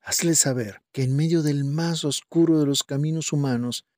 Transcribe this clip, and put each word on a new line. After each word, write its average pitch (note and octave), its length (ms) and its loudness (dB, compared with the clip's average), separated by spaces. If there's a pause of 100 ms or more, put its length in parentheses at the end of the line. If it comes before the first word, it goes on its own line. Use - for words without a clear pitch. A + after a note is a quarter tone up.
Hazles - 380 0
saber B2 420 -2 (100)
que C3+ 120 -2
en C3 120 0
medio D#3+ 260 2
del C#3+ 220 0
más D#3+ 400 -2
oscuro D#3+ 560 2
de C#3+ 60 2
los C#3 160 0
caminos D3+ 500 -4
humanos B2 540 -2 (120)